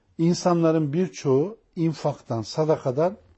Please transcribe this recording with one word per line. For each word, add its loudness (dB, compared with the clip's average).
insanların 2
birçoğu 0
infaktan, -4
sadakadan 0